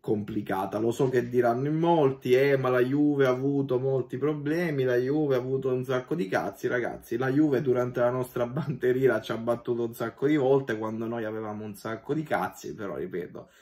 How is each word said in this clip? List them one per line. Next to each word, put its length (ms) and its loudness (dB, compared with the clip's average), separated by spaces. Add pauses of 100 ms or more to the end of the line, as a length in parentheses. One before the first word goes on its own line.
complicata. 760 -4
Lo 140 0
so 180 0
che 180 0
diranno 400 2
in 100 0
molti, 540 2
"Eh, 240 4
ma 140 0
la 100 4
Juve 460 4
ha 40 4
avuto 480 0
molti 380 -2
problemi, 680 -2
la 120 2
Juve 380 2
ha 40 2
avuto 340 -2
un 120 -2
sacco 300 -2
di 120 -2
cazzi". 420 -4
Ragazzi, 500 -4
la 120 0
Juve 300 4
durante 400 0
la 80 4
nostra 380 -2
banderina 760 0
ci 120 -8
ha 40 -2
battuto 480 -2
un 100 -6
sacco 320 -4
di 100 4
volte 420 2
quando 280 -6
noi 180 -6
avevamo 400 -8
un 100 -10
sacco 400 -8
di 80 -4
cazzi, 520 -4
però, 220 -10
ripeto, 540 -10 (120)